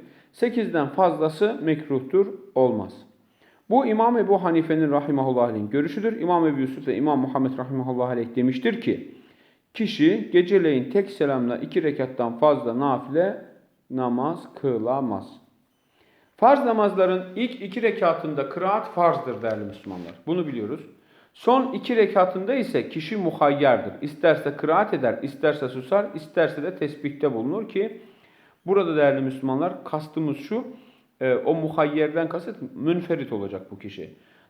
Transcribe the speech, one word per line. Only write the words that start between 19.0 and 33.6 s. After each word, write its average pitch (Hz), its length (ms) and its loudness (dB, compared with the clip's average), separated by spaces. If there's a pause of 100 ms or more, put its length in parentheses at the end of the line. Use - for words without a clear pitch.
değerli 110 240 -4
Müslümanlar. 90 480 -12 (140)
Bunu 170 200 -2
biliyoruz. 120 340 -8 (520)
Son 247 400 2
iki 233 220 -4
rekatında 196 600 2
ise 190 340 -2
kişi 165 280 -6
muhayyerdir. 143 840 2
İsterse 147 540 0
kıraat 180 380 2
eder, 127 280 0
isterse 143 480 -2
susar, 175 360 0 (100)
isterse 156 480 -2
de 180 120 -6
tesbihte 143 580 -2
bulunur 143 360 -4
ki 214 320 -4 (640)
burada 175 300 2
değerli 139 260 4
Müslümanlar 135 640 -4
kastımız 156 540 -4
şu, 240 300 -6 (540)
e, 127 140 2
o 151 200 2
muhayyerden 156 720 0
kasıt - 260 -8 (200)
münferit 160 580 -2
olacak 98 380 -8